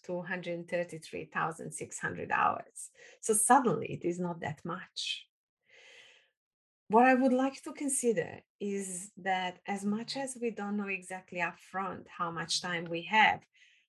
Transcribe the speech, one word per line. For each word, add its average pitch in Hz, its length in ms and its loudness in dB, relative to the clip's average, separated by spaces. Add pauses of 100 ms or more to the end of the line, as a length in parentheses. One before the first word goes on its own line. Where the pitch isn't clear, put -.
two 180 160 -4
hundred 175 480 -6
thirty-three 170 640 -6
thousand 160 380 -4
six - 260 -12
hundred 170 340 -6
hours. - 600 0 (300)
So 220 120 2
suddenly 240 600 6
it 147 120 -8
is 175 140 0
not 175 220 -4
that 156 220 -6
much. - 640 -8 (1600)
What 233 160 10
I 262 100 10
would 254 180 6
like 262 300 2
to 311 100 -12
consider 240 640 0 (220)
is 196 560 -6
that 185 480 -2
as 196 180 -4
much 214 320 -2
as 262 260 -6
we 233 100 -2
don't 208 260 -4
know 202 100 -4
exactly 185 520 -8
upfront 180 680 -6
how 175 240 -4
much 165 300 -4
time 175 240 -4
we 170 160 -4
have, 202 400 4 (480)